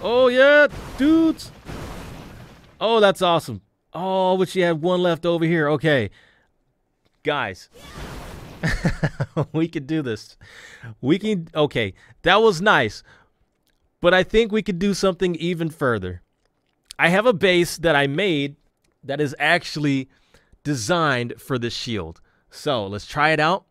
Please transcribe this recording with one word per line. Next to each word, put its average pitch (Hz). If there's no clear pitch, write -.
Oh, 254
yeah, 277
dudes. 320
Oh, 220
that's 196
awesome. 160
Oh, 185
but 185
she 185
had 170
one 180
left 170
over 170
here. 165
Okay. 143
Guys. 127
<laughs> -
We 160
can 147
do 160
this. 117
We 156
can, 196
okay. 127
That 190
was 202
nice. 196
But 175
I 185
think 220
we 214
could 180
do 202
something 185
even 165
further. 104
I 156
have 196
a 247
base 175
that 160
I 139
made 143
that 135
is 147
actually 147
designed 135
for 131
the 117
shield. 95
So 120
let's 101
try 151
it 151
out. 165